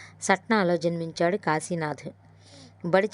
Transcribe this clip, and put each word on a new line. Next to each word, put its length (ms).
సట్నాలో 540
జన్మించాడు 600
కాశీనాథ్. 720
బడి 280